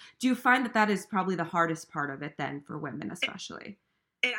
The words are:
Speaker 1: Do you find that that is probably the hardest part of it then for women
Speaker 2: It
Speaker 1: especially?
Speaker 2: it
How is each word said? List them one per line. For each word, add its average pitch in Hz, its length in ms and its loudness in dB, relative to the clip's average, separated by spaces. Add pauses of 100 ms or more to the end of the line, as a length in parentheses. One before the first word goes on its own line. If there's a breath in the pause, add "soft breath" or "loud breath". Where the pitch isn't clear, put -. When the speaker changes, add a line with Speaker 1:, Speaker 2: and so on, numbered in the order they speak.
(200 loud breath)
Speaker 1:
Do 254 80 4
you 247 80 4
find 254 280 4
that 220 100 -2
that 214 160 6
is 190 160 0
probably 185 280 0
the 170 100 0
hardest 165 460 0
part 143 200 -2
of 139 120 -8
it 147 160 -8
then 143 220 -4
for 151 180 -10
women 143 300 -6
Speaker 2:
It - 60 -8
Speaker 1:
especially? - 640 -8 (440)
Speaker 2:
it 247 160 0